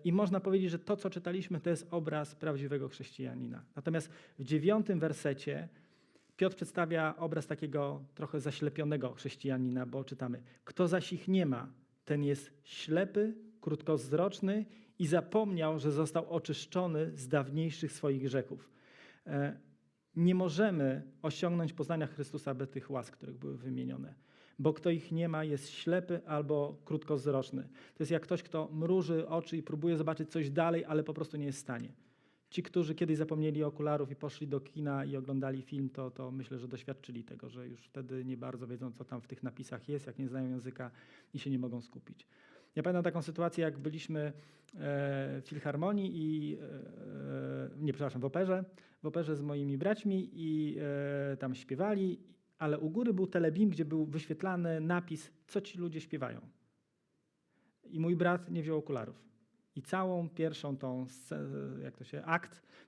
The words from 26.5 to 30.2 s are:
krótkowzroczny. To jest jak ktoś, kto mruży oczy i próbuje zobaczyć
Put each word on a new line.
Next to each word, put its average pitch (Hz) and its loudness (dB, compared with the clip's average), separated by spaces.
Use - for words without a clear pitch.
krótkowzroczny. 135 0
To - -10
jest 151 0
jak 160 2
ktoś, 175 -2
kto 156 -4
mruży 165 2
oczy 165 0
i 156 -2
próbuje 160 2
zobaczyć 156 0